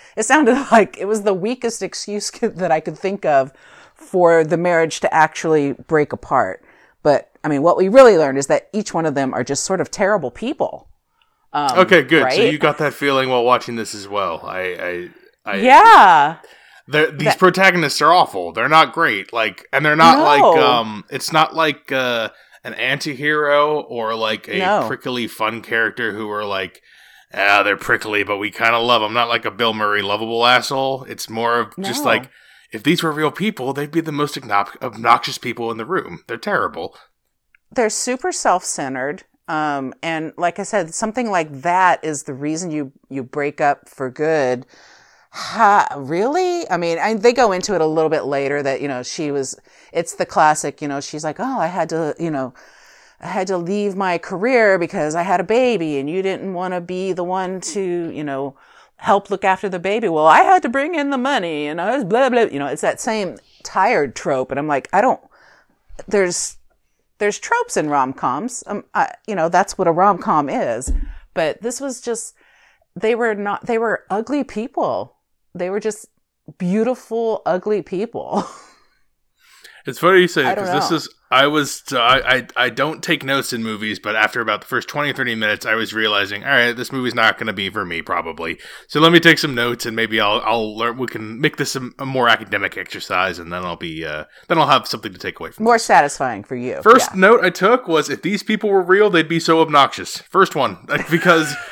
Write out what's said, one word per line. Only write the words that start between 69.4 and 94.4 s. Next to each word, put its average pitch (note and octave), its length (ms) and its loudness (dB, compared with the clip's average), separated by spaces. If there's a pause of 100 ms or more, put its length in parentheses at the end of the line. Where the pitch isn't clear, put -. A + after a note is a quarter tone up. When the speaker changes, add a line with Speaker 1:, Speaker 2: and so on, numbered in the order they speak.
Speaker 1:
that's F3+ 300 0
what F3+ 100 0
a E3+ 40 4
rom-com F3 560 2
is. C3+ 440 -4 (420)
But D#3+ 280 -2
this B3 180 -6
was C4+ 200 -8
just, - 340 -8 (600)
they G#3+ 200 0
were A3+ 200 0
not, G3+ 320 -6
they A3+ 120 0
were A3+ 320 -2
ugly A#3 340 -2
people. F#3 720 -6 (380)
They F3+ 160 -6
were G3+ 100 -4
just G#3+ 260 -8 (520)
beautiful, A3+ 880 -2
ugly F#3 360 -2
people. F#3 680 -6
<laughs> - 60 -20 (1300)
Speaker 2:
It's C3+ 140 -10
funny F3+ 220 6
you F3+ 60 4
say E3+ 120 -2
Speaker 1:
I C3+ 60 2
Speaker 2:
that, F3+ 100 0
Speaker 1:
don't G3+ 80 -4
Speaker 2:
'cause F3+ 80 -4
this F#3+ 180 0
Speaker 1:
know. E3 60 0
Speaker 2:
is, C#3+ 120 -6 (220)
I C3 160 4
was, D3 360 -2 (100)
I, B2+ 540 2 (100)
I, B2 80 2
I B2+ 60 0
don't C3+ 340 -4
take D#3+ 180 -2
notes C3+ 300 -4
in A#2 100 -6
movies, G#2+ 380 -6
but G#2+ 160 -4
after A2 240 0
about G#2+ 220 -2
the - 40 -20
first B2 220 -4
twenty D3 220 -4
or - 20 -4
thirty B2 240 -4
minutes, G#2+ 280 -2
I A2+ 120 0
was A2 180 -4
realizing, G#2 500 -2
"All C3+ 60 -4
right, A#2+ 220 2
this A#2+ 180 -8
movie's B2+ 240 -4
not A2+ 240 2
gonna A2 140 -6
be G2 180 -6
for G2+ 140 -6
me, E2+ 180 -8
probably." E2 560 -6 (300)
So - 120 -2
let E3 120 6
me E3+ 80 8
take E3 180 6
some D3 160 -4
notes, A#2+ 320 -2
and A2+ 80 -6
maybe A2 260 -2
I'll, G#2+ 240 2
I'll A2 320 -2
learn, A#2 220 -4
we B2+ 80 -6
can A2 340 -10
make D3+ 160 -2
this C#3+ 200 -4
a, B2+ 120 -10 (120)
a C#3 60 -8
more C3 220 0
academic G2+ 480 0
exercise, F#2 640 -4
and E2+ 140 -14
then F2+ 120 -8
I'll E2+ 120 -8
be, D#2+ 280 -10
uh, D2+ 200 -10 (240)